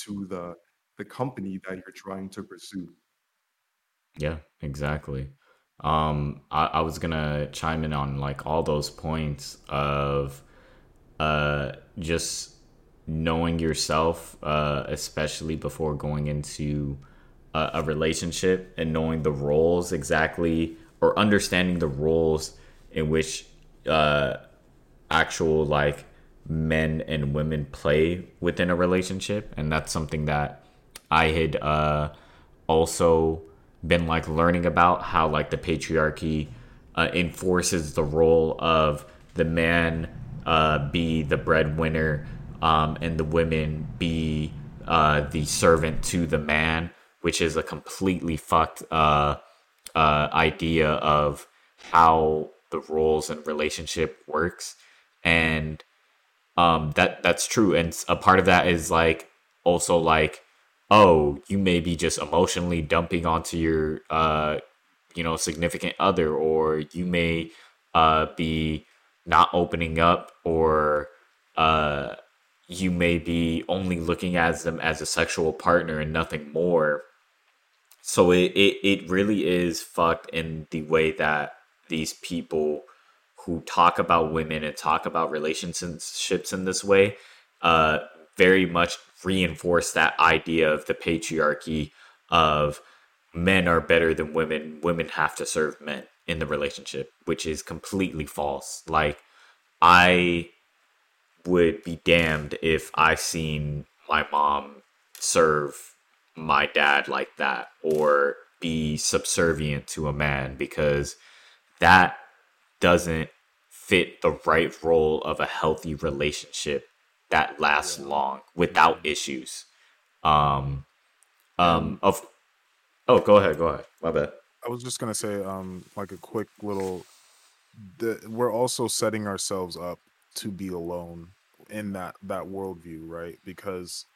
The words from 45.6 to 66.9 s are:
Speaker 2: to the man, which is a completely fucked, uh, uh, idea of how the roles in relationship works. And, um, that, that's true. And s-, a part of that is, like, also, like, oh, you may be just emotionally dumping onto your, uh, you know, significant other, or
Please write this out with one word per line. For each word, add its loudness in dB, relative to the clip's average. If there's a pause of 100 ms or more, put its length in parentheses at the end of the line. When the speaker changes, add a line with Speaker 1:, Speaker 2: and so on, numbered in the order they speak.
Speaker 2:
to -2
the 0
man, 0 (320)
which -2
is 0
a 0
completely -4
fucked, 0
uh, 2 (580)
uh, 2
idea 2
of 0 (440)
how 4 (200)
the -4
roles 0
in -10
relationship -4
works. -4 (480)
And, 0 (720)
um, 4
that, 0
that's 2
true. 2
And 2
s-, -8
a 0
part 4
of 2
that 6
is, 0
like, 2 (340)
also, 2
like, 2 (460)
oh, 8
you -2
may 2
be -2
just -2
emotionally 0
dumping -2
onto -2
your, 0
uh, 0 (560)
you -4
know, -2
significant -4
other, 2
or 0 (120)